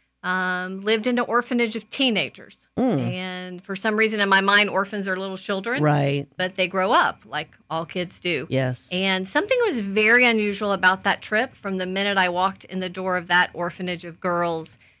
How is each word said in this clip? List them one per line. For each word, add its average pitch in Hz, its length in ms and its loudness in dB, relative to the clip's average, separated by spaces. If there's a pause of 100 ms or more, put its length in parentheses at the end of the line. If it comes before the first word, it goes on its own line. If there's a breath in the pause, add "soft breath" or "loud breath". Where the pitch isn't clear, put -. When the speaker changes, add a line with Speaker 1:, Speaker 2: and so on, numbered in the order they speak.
(240)
Speaker 1:
Um, 185 580 -4
lived 220 260 -2
in 247 120 2
an 240 60 0
orphanage 240 520 0
of - 120 -12
teenagers. 196 760 -2 (100)
Speaker 2:
Mm. 151 360 2
Speaker 1:
And 185 500 -8
for 196 140 -8
some 214 180 0
reason 220 240 2
in 202 80 4
my 196 140 6
mind, 202 280 4
orphans 196 380 -2
are 185 80 -2
little 190 220 -6
children. 196 440 -4
Speaker 2:
Right. 143 440 2 (100)
Speaker 1:
But 185 200 -4
they 185 120 0
grow 185 240 0
up 302 340 2
like 139 260 -8 (180)
all 160 160 -4
kids 180 340 -8
do. 165 300 -2
Speaker 2:
Yes. 131 420 -2
Speaker 1:
And 190 360 0
something 427 300 0 (100)
was 269 120 -2
very 214 460 4
unusual 208 480 2
about 185 320 2
that - 160 0
trip. 226 340 -2
From 196 220 -6
the 185 80 -4
minute 196 320 -2
I 185 120 4
walked 190 360 -2
in 185 160 -8
the 180 80 -4
door 185 260 -2
of 175 120 -4
that 175 260 4
orphanage 175 500 -6
of 165 160 -16
girls, 170 580 -2 (240 soft breath)